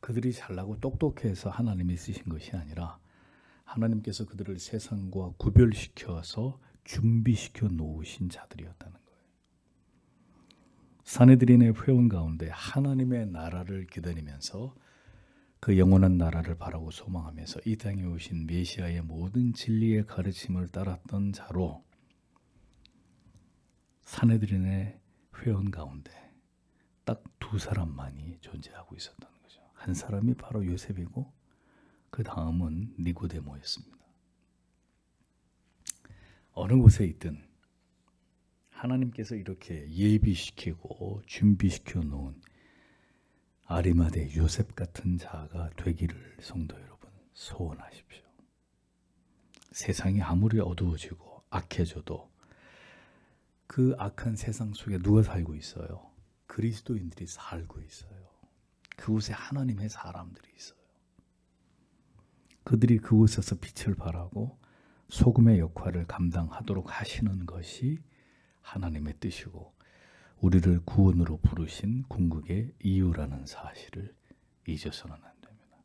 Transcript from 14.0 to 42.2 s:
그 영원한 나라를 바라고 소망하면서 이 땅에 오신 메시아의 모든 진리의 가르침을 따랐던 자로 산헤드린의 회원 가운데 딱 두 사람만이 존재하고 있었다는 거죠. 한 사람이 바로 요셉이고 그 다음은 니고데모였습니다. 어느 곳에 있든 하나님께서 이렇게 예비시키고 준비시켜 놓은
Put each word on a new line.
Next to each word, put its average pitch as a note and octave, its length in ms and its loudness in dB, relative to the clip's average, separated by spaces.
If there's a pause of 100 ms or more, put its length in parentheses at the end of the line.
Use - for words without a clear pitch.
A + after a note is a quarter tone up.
그 G2+ 160 4
영원한 F#2 400 8
나라를 E2+ 400 0
바라고 D#2+ 340 -10
소망하면서 D#2+ 720 -10
이 A2 120 0
땅에 G2 280 -6
오신 E2 420 -6
메시아의 E2+ 560 -4
모든 F#2 500 -2
진리의 A2 540 0
가르침을 F2+ 640 -4
따랐던 G2 640 -4
자로 F2 520 -6 (2250)
산헤드린의 G2+ 960 0 (380)
회원 G2+ 320 -2
가운데 D2 420 -12 (920)
딱 - 340 -8 (100)
두 G#2+ 100 -4
사람만이 D2+ 840 -6
존재하고 - 520 -18
있었다는 - 460 -20
거죠. - 220 -20 (100)
한 - 220 -8
사람이 G#2+ 400 -2
바로 G#2+ 320 -6
요셉이고 F2+ 680 -8 (760)
그 - 120 -8
다음은 E2 760 -4
니고데모였습니다. D#2+ 960 -8 (2500)
어느 F#2+ 220 0
곳에 A2 320 10
있든 D#2 360 -8 (1300)
하나님께서 B2 680 -4
이렇게 F2+ 560 -10
예비시키고 G2 1300 0
준비시켜 G2 760 2
놓은 C#2 380 -6 (1300)